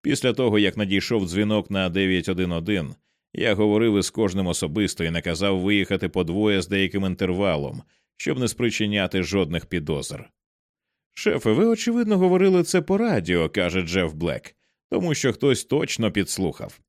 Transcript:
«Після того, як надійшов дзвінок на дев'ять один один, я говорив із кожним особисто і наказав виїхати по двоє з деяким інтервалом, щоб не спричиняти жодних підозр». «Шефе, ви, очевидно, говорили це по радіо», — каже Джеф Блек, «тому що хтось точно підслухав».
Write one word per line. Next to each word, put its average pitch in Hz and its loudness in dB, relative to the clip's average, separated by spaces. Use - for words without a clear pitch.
«Після 131 0
того, 110 2
як 98 2
надійшов 98 0
дзвінок 104 0
на 95 0
дев'ять 92 0
один 90 -2
один, 85 -2
я 110 -2
говорив 107 2
із 92 0
кожним 98 -2
особисто 87 -2
і 82 -2
наказав 87 -2
виїхати 98 0
по 90 0
двоє 98 0
з 82 -6
деяким 98 -2
інтервалом, 90 -2
щоб 139 -4
не 123 0
спричиняти 104 -2
жодних 85 -2
підозр». 76 -6
«Шефе, 143 0
ви, 165 4
очевидно, 226 2
говорили 185 4
це 180 2
по 190 0
радіо», — 90 2
каже 90 0
Джеф 85 0
Блек, 78 -4
«тому 170 0
що 127 0
хтось 135 0
точно 131 0
підслухав». 85 -4